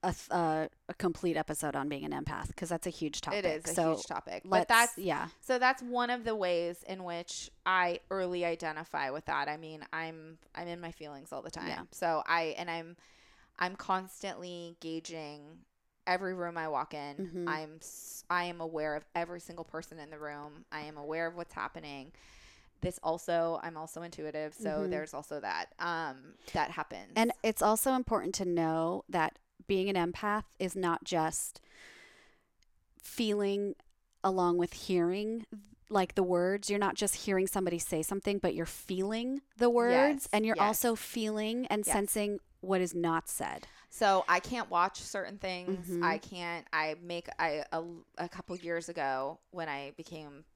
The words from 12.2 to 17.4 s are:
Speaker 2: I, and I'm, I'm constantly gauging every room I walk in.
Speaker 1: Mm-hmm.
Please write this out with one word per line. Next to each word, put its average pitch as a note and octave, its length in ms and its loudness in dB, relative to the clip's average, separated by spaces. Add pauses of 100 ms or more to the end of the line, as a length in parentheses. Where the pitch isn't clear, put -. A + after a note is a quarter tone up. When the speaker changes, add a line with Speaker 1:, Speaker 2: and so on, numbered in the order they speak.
Speaker 2:
I, E3 300 2
and F3 120 -6
I'm, E3 280 -8 (600)
I'm F#3 200 -2
constantly F3+ 1040 -6
gauging D#3+ 760 -8 (460)
every F3+ 280 2
room F3 240 -4
I D#3+ 100 -2
walk D3 260 -2
in. C#3+ 220 -8
Speaker 1:
Mm-hmm. F3 320 -6